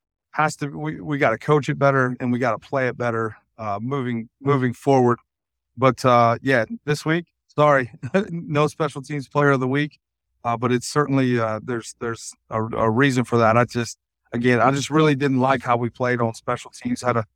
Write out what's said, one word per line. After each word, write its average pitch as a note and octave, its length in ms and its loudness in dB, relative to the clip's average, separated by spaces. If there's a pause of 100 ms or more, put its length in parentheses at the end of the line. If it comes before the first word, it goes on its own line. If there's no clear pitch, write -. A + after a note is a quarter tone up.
(320)
has D3+ 240 -2
to, D3 120 -8
we, D#3 320 -8
we D3+ 160 -6
gotta B2+ 220 2
coach D3+ 320 0
it C#3+ 80 -4
better C3+ 420 2
and B2+ 100 -2
we A#2+ 80 0
gotta A#2+ 200 -2
play C3 300 -2
it A2+ 100 -6
better, A2+ 380 -4 (200)
uh, G#2 240 -6
moving, B2 480 -4 (120)
moving C3+ 340 0
forward. B2+ 440 2 (600)
But, B2+ 260 0
uh, A#2+ 380 4
yeah, B2 240 2 (180)
this D3 220 -4
week, E3 200 -2 (200)
sorry, C#3+ 440 2 (220)
<laughs> G3 180 -2
no D3+ 360 -2
special C#3+ 340 -4
teams C#3 280 -8
player C#3+ 240 2
of C3 80 2
the B2+ 80 -2
week, D3 300 -4 (460)
uh, A#2 140 -2
but B2 140 0
it's B2 140 0
certainly, C3+ 540 0
uh, A2 220 -4
there's, A2+ 380 -8
there's A#2 340 -8 (160)
a, A2 120 -4
a A2+ 280 0
reason B2+ 340 2
for A#2+ 140 0
that. A2+ 180 4
I A#2+ 80 4
just, A#2+ 320 -6 (360)
again, A#2+ 280 2
I B2 120 4
just C#3 180 -2
really D#3 240 4
didn't C3+ 260 0
like C3 220 0
how A#2+ 160 0
we A#2+ 100 -4
played B2 320 -2
on A2+ 140 -2
special - 360 -8
teams. - 300 -6
Had B2 160 0
a, A2 80 -2 (120)